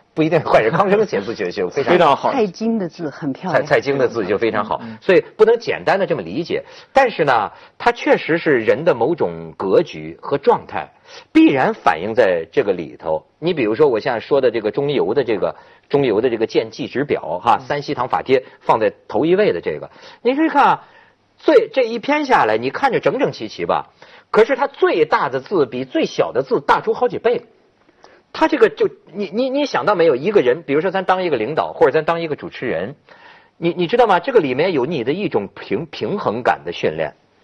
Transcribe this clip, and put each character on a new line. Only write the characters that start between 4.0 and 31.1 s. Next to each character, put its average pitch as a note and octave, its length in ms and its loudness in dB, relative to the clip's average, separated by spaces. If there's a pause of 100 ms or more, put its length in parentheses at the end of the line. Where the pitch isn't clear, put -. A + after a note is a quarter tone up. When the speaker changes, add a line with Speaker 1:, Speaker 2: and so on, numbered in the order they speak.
Speaker 1:
字 A2 200 -4
就 G2+ 100 0
非 A2+ 140 0
常 G#2 120 -2
好， G#2 220 -6
Speaker 2:
嗯。 A2+ 160 -14
Speaker 1:
所 F#3+ 140 2
以 D#3+ 100 4 (100)
不 G#3+ 120 4
能 A#3 120 4
简 F2 240 -6
单 F3+ 160 0
的 F#3+ 80 -2
这 E3+ 80 -2
么 B2+ 60 -4
理 F#2+ 240 -6
解。 D#2+ 180 -4 (300)
但 C4+ 180 4
是 E3+ 140 -2
呢， A#2 260 2 (280)
它 - 120 0
确 A#3+ 280 2
实 D#3+ 180 -2
是 D#3 220 2
人 A2+ 260 0
的 E3 100 4
某 B2+ 200 0
种 E2 420 -6
格 G2+ 260 2
局 D#2 380 -10
和 - 160 -6
状 - 300 0
态， D2+ 260 -10 (400)
必 D#4+ 180 6
然 D3 220 2
反 E2+ 300 0
映 G#2+ 120 -4
在 F#2 380 4
这 C#3+ 100 0
个 G2 120 0
里 D#2 240 -10
头。 D#2+ 260 -4 (140)
你 E3+ 160 -2
比 D3 80 -4
如 G#2+ 120 0
说 D3 140 4
我 A2+ 100 0
现 B2+ 140 -4
在 A2 80 -4
说 C#3 220 0
的 B2 80 4
这 A2 100 -2
个 G#2 100 -2
中 C#3+ 220 -2
游 G2+ 220 0
的 C#3 100 2
这 A2 140 -2
个， E2 180 -4 (320)
中 C#3+ 160 2
游 G#2+ 160 0
的 C3 80 2
这 A#2 80 -4
个 A2 100 -2
见 A2+ 240 -2
记 C3 160 -10
指 B2 180 -4
表 F2+ 380 -4
哈， A2 160 4
Speaker 2:
嗯。 - 20 -16
Speaker 1:
三 C#3+ 200 -6
希 C#3+ 140 -6
堂 B2 140 -4
法 F2+ 120 -2
帖 B2+ 240 0 (160)
放 C3 180 2
在 G#2 140 0 (160)
头 A2 160 -2
一 F3 120 2
位 F#3+ 160 2
的 E2+ 80 -4
这 D#2 180 -6
个， C#2 120 -16 (320)
你 B3+ 120 0
可 D4+ 100 0
以 D#4+ 40 2
看 C4 160 2
啊， F3+ 200 0 (540)
最， B3 340 4
这 C4 120 2
一 A3+ 140 -4
篇 D4 280 -2
下 F#3+ 180 4
来， A2 140 2
你 B2 100 -4
看 B3+ 240 -2
着 D3+ 80 0
整 F3+ 180 0
整 G3 140 0
齐 A2 160 -10
齐 - 160 -10
吧， E2 240 -2 (420)
可 G#3+ 140 6
是 C4+ 120 0
它 C4+ 100 -2
最 C4 400 0
大 F#3+ 220 0
的 C3 120 -4
字 D3+ 260 0
比 B2+ 180 -6
最 D4+ 200 -2
小 F#2+ 280 -2
的 B2+ 100 0
字 E3 180 -2
大 F#3 200 2
出 G#3+ 120 -2
好 B3 140 -2
几 F3 120 -4
倍。 A#3 240 -2 (880)
他 D#4+ 140 0
这 D#4 120 0
个 A3 100 6
就， - 200 -2 (240)
你， F#3+ 220 -8
你， B3+ 160 -2
你 C#4 160 0
想 C3+ 180 -4
到 G3 120 0
没 E3 100 4
有？ D3+ 80 4
一 D3 160 -2
个 G3+ 100 4
人， C3 220 2
比 C#3 100 -6
如 D3 80 0
说 F#3 120 0
咱 F#3+ 120 -2
当 F#3 200 0